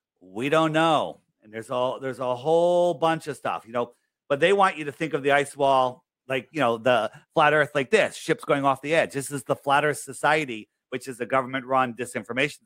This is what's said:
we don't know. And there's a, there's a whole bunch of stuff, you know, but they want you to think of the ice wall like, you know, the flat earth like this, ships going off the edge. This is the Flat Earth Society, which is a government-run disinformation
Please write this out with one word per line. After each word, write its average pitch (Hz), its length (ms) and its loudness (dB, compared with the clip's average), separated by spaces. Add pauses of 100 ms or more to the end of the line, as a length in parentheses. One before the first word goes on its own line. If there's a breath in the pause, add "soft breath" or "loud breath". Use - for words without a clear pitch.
(220)
we 98 280 -6
don't 160 220 2
know. 151 500 0 (220)
And 107 100 -20
there's 110 180 -10
a, 123 300 -2
there's 131 180 -8
a 127 160 -2
whole 175 580 2
bunch 160 340 -2
of 139 100 -8
stuff, 90 280 -6
you 113 80 -14
know, 120 200 -4 (360)
but 139 100 0
they 170 140 4
want 190 240 2
you 151 80 -8
to 143 60 -8
think 156 220 -6
of 143 100 -4
the 139 80 2
ice 143 260 2
wall 131 460 2 (240)
like, 131 240 -4
you 156 80 -4
know, 117 180 2
the 113 340 2 (220 loud breath)
flat 147 200 4
earth 151 220 2
like 139 160 -2
this, 165 240 2
ships - 280 -4
going 139 220 0
off 135 160 0
the 151 140 -2
edge. 131 180 0
This 139 160 -6
is 143 140 -8
the 143 120 -2
Flat 143 300 2
Earth 147 140 -2
Society, 139 680 -2 (200)
which 127 180 -10
is 120 120 -10
a 123 60 -6
government-run 131 680 -2
disinformation 123 720 -6